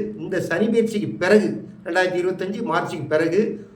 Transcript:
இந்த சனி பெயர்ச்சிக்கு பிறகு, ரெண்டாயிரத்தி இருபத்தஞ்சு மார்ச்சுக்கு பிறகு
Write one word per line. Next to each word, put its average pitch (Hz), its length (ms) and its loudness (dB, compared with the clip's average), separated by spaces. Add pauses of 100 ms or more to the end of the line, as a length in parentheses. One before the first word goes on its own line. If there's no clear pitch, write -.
(200)
இந்த 175 220 -4
சனி 185 280 0
பெயர்ச்சிக்கு 214 400 2 (100)
பிறகு, 196 300 4 (360)
ரெண்டாயிரத்தி 175 360 0
இருபத்தஞ்சு 190 420 -4
மார்ச்சுக்கு 160 460 -2
பிறகு 165 320 2 (360)